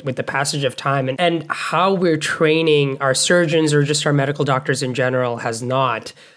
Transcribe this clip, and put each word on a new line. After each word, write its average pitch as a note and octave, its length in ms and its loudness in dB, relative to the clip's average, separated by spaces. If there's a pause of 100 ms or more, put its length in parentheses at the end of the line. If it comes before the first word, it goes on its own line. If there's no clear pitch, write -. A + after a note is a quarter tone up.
with C3 120 -4
the C3 60 -4
passage C#3+ 420 -2
of - 120 -2
time, C#3 320 -2
and, C3 100 -4
and E3+ 300 0
how F#3 460 0
we're F3 240 2
training D3+ 800 2
our C3+ 140 2
surgeons D#3+ 580 2
or D3 120 4
just D3 200 -2
our D3+ 80 2
medical C#3+ 320 0
doctors C3+ 380 0
in B2+ 100 -2
general B2+ 460 -2
has A#2 240 -6
not. B2 500 -2 (240)